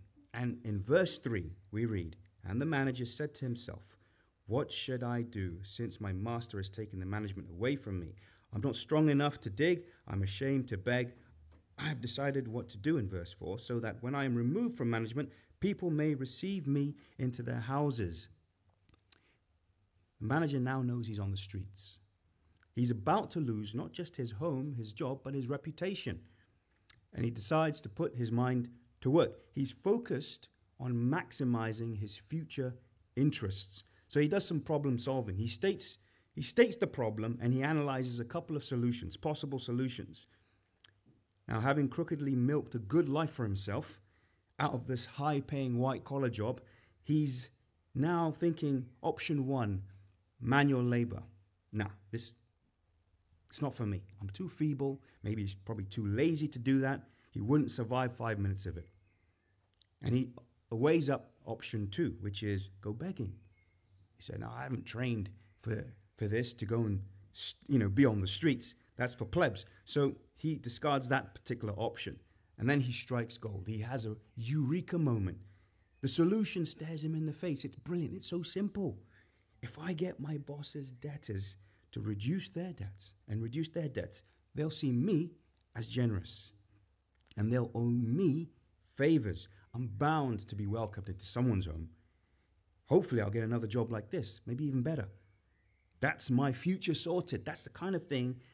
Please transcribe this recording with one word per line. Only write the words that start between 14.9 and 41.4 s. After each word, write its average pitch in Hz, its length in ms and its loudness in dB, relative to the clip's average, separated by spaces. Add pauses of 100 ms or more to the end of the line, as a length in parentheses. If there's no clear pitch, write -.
people 185 320 0
may 151 240 2
receive 143 540 -4
me 143 260 2 (240)
into 123 240 -2
their 120 180 -2
houses.'" 117 680 0 (1900)
The 110 60 -4
manager 143 340 4
now 131 220 2
knows 120 260 0
he's 104 100 -2
on 98 140 0
the 98 40 0
streets. - 640 -8 (760)
He's 120 160 4
about 120 420 2
to 170 80 -2
lose 107 340 -2
not 160 180 -6
just - 240 -8
his 117 160 -4
home, 139 420 -2
his 110 180 -6
job, 135 320 -4
but 139 100 -6
his 131 140 -2
reputation. 156 760 -4 (880)
And - 120 -2
he 117 60 0
decides 156 500 2
to - 80 -12
put 156 260 -2
his 120 160 -2
mind 123 400 2 (300)
to 131 100 2
work. 156 300 6 (120)
He's 139 200 -2
focused - 760 0 (300)
on 127 140 -2
maximizing 117 1040 0
his 104 220 -6
future 143 580 -6 (400)
interests. 113 680 2 (240)
So 143 120 4
he 147 80 6
does 196 180 2
some 160 140 0
problem 143 380 2
solving. 120 380 -2
He 113 120 0
states, - 480 -2 (380)
he 151 80 -6
states - 340 6
the 196 100 2
problem 113 540 -2
and 123 140 4
he 131 80 2
analyzes 135 580 2
a 120 60 -4
couple 165 300 -4
of 135 80 -4
solutions, 120 520 0
possible 143 420 -2
solutions. 123 680 -4 (1200)